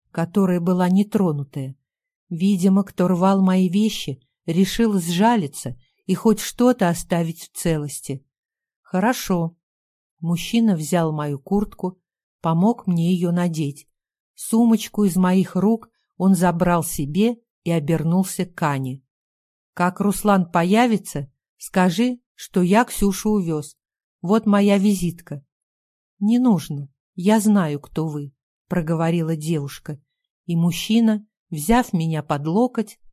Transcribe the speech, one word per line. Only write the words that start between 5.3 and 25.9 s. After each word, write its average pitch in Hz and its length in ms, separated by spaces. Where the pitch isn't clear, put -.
и 185 80
хоть 214 260
что-то 247 480
оставить 170 540
в - 120
целости. 147 680
"Хорошо". 185 800
Мужчина 190 540
взял 160 380
мою 147 260
куртку, 208 640
помог 175 460
мне 170 260
её 175 180
надеть. 165 580
Сумочку 226 680
из 180 120
моих 185 380
рук 214 360
он 190 180
забрал 175 480
себе 185 560
и 165 80
обернулся 165 760
к - 180
Ане. 135 400
"Как 180 260
Руслан 196 500
появится, 190 800
скажи, 190 640
что - 280
я 196 220
Ксюшу 202 460
увёз. 165 460
Вот 214 260
моя 202 320
визитка". 175 680